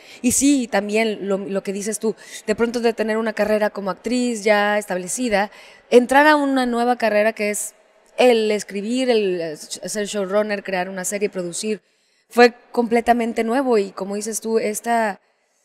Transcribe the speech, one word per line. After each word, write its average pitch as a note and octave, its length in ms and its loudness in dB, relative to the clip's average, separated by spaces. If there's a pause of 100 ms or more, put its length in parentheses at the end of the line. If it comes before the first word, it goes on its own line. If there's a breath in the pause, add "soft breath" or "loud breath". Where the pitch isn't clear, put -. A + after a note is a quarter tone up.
(220 loud breath)
Y A#3+ 100 2
sí, C4+ 340 2
también G#3 640 -2
lo, G3 80 0
lo G3 260 -4
que G3 120 -8
dices G3+ 240 -6
tú, A3 180 -2 (300 loud breath)
de G#3+ 80 -2
pronto A#3 260 -2
de A3+ 140 2
tener A3 240 -2
una A3 160 -4
carrera G#3 340 0
como G3 220 -6
actriz A#3+ 540 -2
ya G#3 340 2
establecida, G3+ 720 -2 (400 loud breath)
entrar C4 360 6
a D4+ 100 8
una C4+ 280 0
nueva A#3+ 320 0
carrera G#3+ 380 2
que G#3 160 -2
es - 240 -8 (420)
el A3+ 340 4
escribir, G#3+ 600 -2
el, G3 320 0
eh, D#3+ 160 -8
ser - 480 -8
showrunner, G3+ 560 -2
crear F#3+ 260 -4
una F#3 160 -10
serie, G3+ 240 -4
producir, F#3+ 540 -6 (480)
fue A#3 240 6 (180)
completamente A#3 720 0
nuevo A#3+ 320 0
y G3 140 0
como G3 240 -8
dices G#3 260 -8
tú, A3+ 180 -2
esta G#3+ 600 -2 (440)